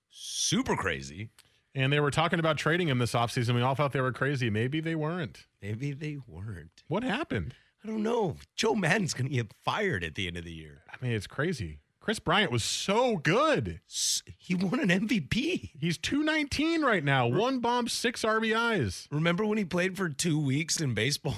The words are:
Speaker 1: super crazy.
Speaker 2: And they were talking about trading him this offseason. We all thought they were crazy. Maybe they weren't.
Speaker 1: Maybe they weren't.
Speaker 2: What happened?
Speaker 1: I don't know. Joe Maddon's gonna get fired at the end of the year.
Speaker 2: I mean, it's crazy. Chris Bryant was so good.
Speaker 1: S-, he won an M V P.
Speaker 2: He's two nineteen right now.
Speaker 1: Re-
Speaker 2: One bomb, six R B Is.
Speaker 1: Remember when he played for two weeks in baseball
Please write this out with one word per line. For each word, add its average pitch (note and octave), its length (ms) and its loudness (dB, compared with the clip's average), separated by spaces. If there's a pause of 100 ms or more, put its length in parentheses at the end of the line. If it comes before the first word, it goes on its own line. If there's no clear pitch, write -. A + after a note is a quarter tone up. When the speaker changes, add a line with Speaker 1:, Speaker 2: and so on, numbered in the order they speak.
(120)
Speaker 1:
super - 640 -2
crazy. D#2 520 -6 (460)
Speaker 2:
And C3+ 180 2
they D3 80 4
were D3 100 2
talking E3 280 2
about D#3+ 180 2
trading E3+ 320 2
him C3 100 2
this A#2+ 140 0
offseason. A#2+ 420 0
We A#2+ 80 2
all C3 120 2
thought C#3+ 180 0
they C#3+ 80 0
were B2+ 120 0
crazy. C3 380 -2
Maybe B2 300 0
they E3 140 -4
weren't. D#3 520 -6 (140)
Speaker 1:
Maybe A2 320 -6
they D3 340 -8
weren't. F2 640 -12
Speaker 2:
What F#3+ 140 0
happened? B3 520 -2 (300)
Speaker 1:
I G#3 40 -8
don't A3 160 -4
know. A3 320 0 (180)
Joe - 220 2
Maddon's F3+ 360 2
gonna C3 180 -2
get A#2+ 220 -2 (120)
fired D3+ 400 0
at D#2+ 100 -6
the F#2+ 140 -4
end E2+ 80 -6
of F2 80 -8
the E2+ 80 -12
year. D#2 360 -16
Speaker 2:
I - 160 -10
mean, B2 100 0
it's G#2 120 -2
crazy. B2 540 -4 (180)
Chris - 200 -4
Bryant F3 340 2
was A#2 120 2
so A#3 520 2
good. E3 720 2
Speaker 1:
S-, - 340 -2 (160)
he - 180 -4
won F#3 240 0
an A#3 100 2
M G3 180 2
V G#3+ 120 2
P. C4 600 -2
Speaker 2:
He's D#3+ 180 -2
two - 240 -2
nineteen D#4 600 0
right A3 200 4
now. C3+ 260 4
Speaker 1:
Re- B2 120 2
Speaker 2:
One B3+ 180 2
bomb, A#3+ 300 0
six - 360 -2
R A3 140 4
B A3 140 2
Is. A3 580 0
Speaker 1:
Remember E3+ 340 2
when G#3+ 140 2
he G#3 60 0
played F3+ 320 0
for F#3 120 -2
two D3+ 300 0
weeks D3 420 0
in C3 140 0
baseball A#2+ 440 0